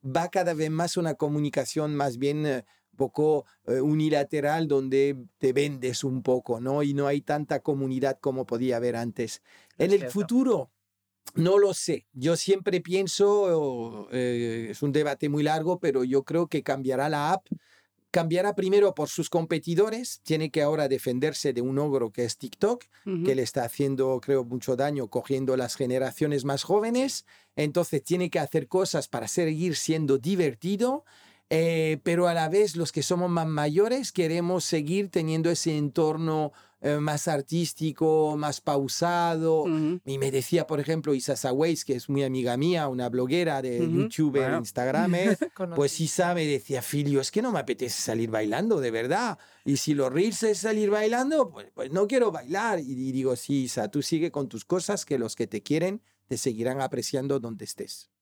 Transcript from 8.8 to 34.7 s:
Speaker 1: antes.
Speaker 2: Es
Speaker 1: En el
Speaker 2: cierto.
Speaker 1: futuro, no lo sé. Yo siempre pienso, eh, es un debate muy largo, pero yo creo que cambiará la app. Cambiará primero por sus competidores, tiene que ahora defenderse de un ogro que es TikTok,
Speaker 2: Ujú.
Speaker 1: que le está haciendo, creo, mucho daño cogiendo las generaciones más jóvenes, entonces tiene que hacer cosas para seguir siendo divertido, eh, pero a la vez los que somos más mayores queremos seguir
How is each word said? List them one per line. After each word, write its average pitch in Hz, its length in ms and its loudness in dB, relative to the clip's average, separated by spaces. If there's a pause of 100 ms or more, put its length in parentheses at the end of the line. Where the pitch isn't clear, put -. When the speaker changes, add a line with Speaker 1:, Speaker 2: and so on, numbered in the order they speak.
Speaker 1:
antes. 117 460 -6 (360)
Speaker 2:
Es 156 60 2
Speaker 1:
En 185 80 4
el 196 120 4
Speaker 2:
cierto. - 0 -
Speaker 1:
futuro, 202 680 0 (640)
no 180 240 4
lo 196 160 6
sé. - 380 -4
Yo 147 240 2
siempre 185 440 2
pienso, 165 1300 2
eh, 120 580 -2
es - 120 -6
un 143 100 0
debate 147 360 0
muy 147 140 0
largo, 160 380 0
pero 131 240 2
yo 131 200 2
creo 165 240 0
que 147 140 -2
cambiará 135 460 0
la 151 240 0
app. 190 140 -2 (640)
Cambiará 175 460 0
primero 190 380 4
por 147 140 -2
sus - 220 -4
competidores, 175 960 0
tiene 156 260 0
que 151 120 0
ahora 147 260 2
defenderse 131 640 0
de 120 100 -2
un 135 160 -2
ogro 139 340 0
que 123 120 -2
es 113 140 -6
TikTok, 214 460 -2 (220)
Speaker 2:
Ujú. 185 160 -2
Speaker 1:
que 139 140 4
le 131 60 0
está 120 220 -2
haciendo, 135 560 0
creo, 135 240 0
mucho 123 300 -4
daño 135 360 -2
cogiendo 131 460 0
las 123 200 -2
generaciones 131 680 -2
más 139 200 -2
jóvenes, 233 600 0 (300)
entonces 156 480 0
tiene 175 280 -2
que 175 100 0
hacer 147 260 -2
cosas 185 420 0
para 113 200 -6
seguir 160 480 0
siendo 151 420 2
divertido, 185 840 0 (460)
eh, 160 540 2
pero 175 240 2
a 170 60 2
la 160 140 0
vez 185 280 2
los 170 160 -2
que 156 100 -2
somos 180 280 0
más 170 160 0
mayores 175 640 0
queremos 170 520 0
seguir 170 460 -2